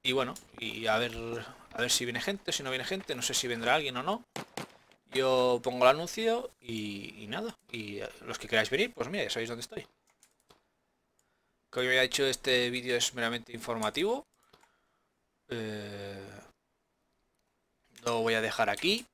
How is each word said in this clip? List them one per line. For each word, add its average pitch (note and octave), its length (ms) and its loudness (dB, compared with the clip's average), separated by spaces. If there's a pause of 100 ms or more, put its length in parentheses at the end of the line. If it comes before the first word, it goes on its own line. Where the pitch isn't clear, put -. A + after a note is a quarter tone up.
y C3 80 0
bueno, B2+ 240 0 (240)
y A2 260 -8
a A2 140 4
ver, A#2 160 -2 (580)
a A2+ 80 -4
ver A#2+ 80 0
si - 160 2
viene A#2+ 160 -4
gente, G3 300 -4
si - 100 -4
no C3+ 80 -6
viene B2+ 160 -2
gente, F#3+ 300 -6
no A#2+ 80 -6
sé B2+ 100 -2
si B2+ 140 0
vendrá A#2+ 260 2
alguien C#3 240 0
o C3 60 -2
no. G#3 200 -2 (880)
Yo B2+ 500 6
pongo B2 220 4
el B2+ 60 12
anuncio A3+ 680 0
y, A2 640 -8
y G#2 40 -12
nada, F#3+ 300 -8 (140)
y, G#2 280 -8
eh, G#2 100 -6 (160)
los A#2 120 -6
que - 120 -10
queráis A2 200 4
venir, G#3 240 2
pues A#2+ 140 -4
mira, F3+ 160 -2
ya G#2 60 -4
sabéis A#2 180 -4
dónde A#2 140 -8
estoy. G3+ 260 -10 (1800)
Como B2+ 160 0
ya B2+ 140 6
he - 20 8
dicho, C3 240 2
este B2 440 4
vídeo B2 280 0
es - 160 0
meramente A#2+ 400 -2
informativo. A#2+ 760 0 (1200)
Eh... G#2 920 -10 (1600)
lo A#2 160 2
voy A2+ 140 2
a A2 80 4
dejar G#2+ 280 2
aquí. F#3 440 0